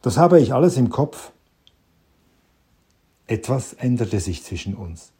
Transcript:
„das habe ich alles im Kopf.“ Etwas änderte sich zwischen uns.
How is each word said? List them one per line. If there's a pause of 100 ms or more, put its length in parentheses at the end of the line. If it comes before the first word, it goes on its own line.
„das
habe
ich
alles
im
Kopf.“ (1900)
Etwas
änderte
sich
zwischen
uns.